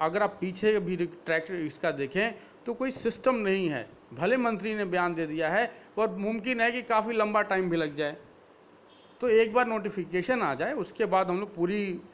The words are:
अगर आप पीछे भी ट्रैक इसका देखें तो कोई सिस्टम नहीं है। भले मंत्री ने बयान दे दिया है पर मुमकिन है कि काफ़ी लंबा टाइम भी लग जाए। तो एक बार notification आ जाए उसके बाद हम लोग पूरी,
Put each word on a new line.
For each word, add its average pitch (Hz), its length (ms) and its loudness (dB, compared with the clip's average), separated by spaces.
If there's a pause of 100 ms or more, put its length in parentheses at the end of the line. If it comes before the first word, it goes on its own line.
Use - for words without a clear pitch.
अगर 165 220 2
आप 202 180 0
पीछे 202 380 2
भी 180 180 -2
ट्रैक 165 540 -2
इसका 165 400 -2
देखें 151 420 -2 (320)
तो 240 80 -4
कोई 254 180 -2
सिस्टम 247 440 0
नहीं 190 340 0
है। 127 200 -4 (240)
भले 175 240 0
मंत्री 220 380 -2
ने 208 100 -2
बयान 175 300 0
दे 165 120 -2
दिया 156 220 -2
है 226 240 0 (240)
पर 214 120 2
मुमकिन 220 520 -2
है 233 100 4
कि 247 100 -4
काफ़ी 226 320 0
लंबा 214 280 2
टाइम 190 280 0
भी 170 80 0
लग 156 180 -2
जाए। 147 220 -4 (1040)
तो 247 80 2
एक 220 240 6
बार 247 140 4
notification 202 720 -2
आ 147 140 0
जाए 175 180 -2
उसके 226 320 -2
बाद 190 220 4
हम 180 120 0
लोग 208 160 -6
पूरी, 185 460 -2 (120)